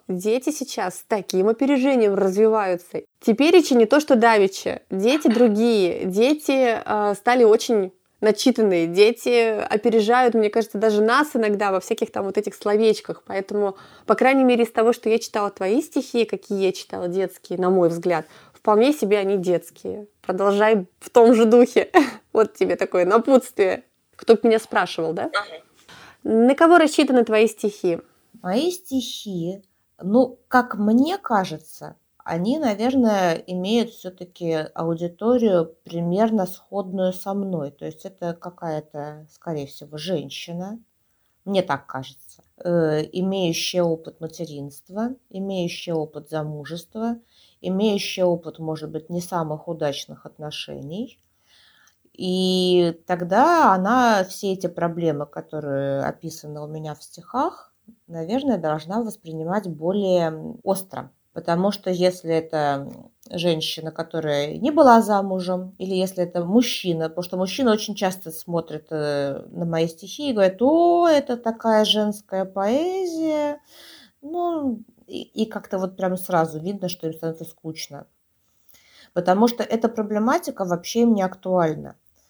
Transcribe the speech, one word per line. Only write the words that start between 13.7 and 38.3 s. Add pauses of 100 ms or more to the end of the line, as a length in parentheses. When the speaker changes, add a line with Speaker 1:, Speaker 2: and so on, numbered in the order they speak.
Speaker 1:
по
крайней
мере,
из
того,
что
я
читала
твои
стихи,
какие
я
читала
детские,
на
мой
взгляд, (260)
вполне
себе
они
детские. (140)
Продолжай (120)
в
том
же
духе.
<laughs>
Вот
тебе
такое
напутствие. (320)
Кто
б
меня
спрашивал,
да?
Speaker 2:
Ага. (640)
Speaker 1:
На
кого
рассчитаны
твои
стихи? (420)
Speaker 2:
Мои
стихи, (400)
ну,
как
мне
кажется, (300)
они,
наверное,
имеют
все-таки (220)
аудиторию
примерно
сходную
со
мной.
То
есть
это